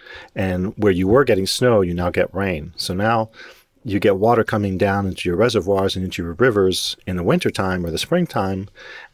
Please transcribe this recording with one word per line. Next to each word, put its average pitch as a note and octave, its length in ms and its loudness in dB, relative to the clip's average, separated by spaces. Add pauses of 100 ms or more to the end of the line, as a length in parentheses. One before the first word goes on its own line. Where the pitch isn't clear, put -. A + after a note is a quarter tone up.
(340)
and F#2+ 420 -2
where G2+ 160 4
you F#2 160 0
were C3 160 6
getting G2 220 2
snow, A#2+ 340 2
you F2 140 0
now F2 160 -2
get F2+ 240 0
rain. E2+ 420 -4
So - 180 -6
now A2 360 0 (540)
you G2+ 140 -2
get G2 180 4
water A2 280 4
coming G2+ 340 -2
down G2 280 0
into F2+ 220 -6
your F2 80 0
reservoirs G2 600 2
and F#2 80 -4
into F#2 180 -6
your E2+ 120 -6
rivers G2+ 600 2 (100)
in F#2 100 -4
the F2+ 60 -4
wintertime F#2+ 640 0
or E2+ 60 -4
the D#2+ 80 -4
springtime G2 680 -2 (460)